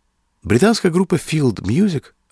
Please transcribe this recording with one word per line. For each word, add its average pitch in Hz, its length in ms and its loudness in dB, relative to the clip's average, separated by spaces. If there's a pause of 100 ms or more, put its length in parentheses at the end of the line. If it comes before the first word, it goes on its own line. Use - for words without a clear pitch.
(420)
Британская 180 480 2
группа 180 240 0
Field 139 480 -2
Music 156 500 -2 (200)